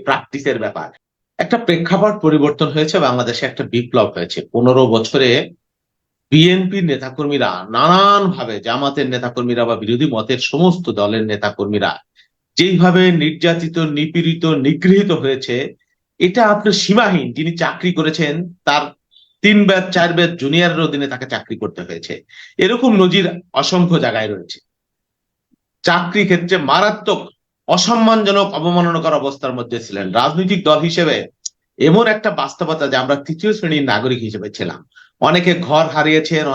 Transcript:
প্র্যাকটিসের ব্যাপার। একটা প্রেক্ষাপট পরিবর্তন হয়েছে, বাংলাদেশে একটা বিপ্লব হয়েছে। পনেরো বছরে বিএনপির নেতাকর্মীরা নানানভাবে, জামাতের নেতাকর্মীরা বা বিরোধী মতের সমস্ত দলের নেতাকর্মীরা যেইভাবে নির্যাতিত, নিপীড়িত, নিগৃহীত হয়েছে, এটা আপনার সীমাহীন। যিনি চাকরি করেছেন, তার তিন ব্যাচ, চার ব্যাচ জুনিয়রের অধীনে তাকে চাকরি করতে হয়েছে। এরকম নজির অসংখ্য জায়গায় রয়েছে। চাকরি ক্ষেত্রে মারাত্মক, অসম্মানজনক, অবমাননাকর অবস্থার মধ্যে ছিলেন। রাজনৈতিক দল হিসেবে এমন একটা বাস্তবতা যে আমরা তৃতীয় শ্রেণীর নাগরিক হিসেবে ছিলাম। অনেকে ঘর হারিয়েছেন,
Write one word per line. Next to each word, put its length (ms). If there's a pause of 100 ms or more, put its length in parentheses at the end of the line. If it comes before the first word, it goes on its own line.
প্র্যাকটিসের 580
ব্যাপার। 240 (500)
একটা 180 (100)
প্রেক্ষাপট 480 (100)
পরিবর্তন 500
হয়েছে, 220 (100)
বাংলাদেশে 400
একটা 160 (100)
বিপ্লব 440
হয়েছে। 220 (140)
পনেরো 300 (120)
বছরে 360 (1040)
বিএনপির 580
নেতাকর্মীরা 600 (240)
নানানভাবে, 800 (120)
জামাতের 460
নেতাকর্মীরা 520
বা 180
বিরোধী 320
মতের 260 (100)
সমস্ত 360 (140)
দলের 300
নেতাকর্মীরা 640 (640)
যেইভাবে 460 (200)
নির্যাতিত, 540 (200)
নিপীড়িত, 480 (200)
নিগৃহীত 460 (120)
হয়েছে, 340 (640)
এটা 220 (120)
আপনার 280
সীমাহীন। 540
যিনি 160 (100)
চাকরি 360
করেছেন, 360 (300)
তার 180 (600)
তিন 160 (100)
ব্যাচ, 160 (120)
চার 200
ব্যাচ 140 (120)
জুনিয়রের 440
অধীনে 260
তাকে 220
চাকরি 280
করতে 260
হয়েছে। 260 (500)
এরকম 260 (120)
নজির 240 (340)
অসংখ্য 440
জায়গায় 260
রয়েছে। 280 (1300)
চাকরি 440
ক্ষেত্রে 280 (140)
মারাত্মক, 500 (480)
অসম্মানজনক, 800 (100)
অবমাননাকর 640
অবস্থার 380
মধ্যে 280
ছিলেন। 200 (140)
রাজনৈতিক 480
দল 200
হিসেবে 280 (640)
এমন 260 (100)
একটা 160 (100)
বাস্তবতা 480
যে 140
আমরা 140 (100)
তৃতীয় 300
শ্রেণীর 360
নাগরিক 340
হিসেবে 320
ছিলাম। 220 (480)
অনেকে 240 (160)
ঘর 160 (100)
হারিয়েছেন, 500 (100)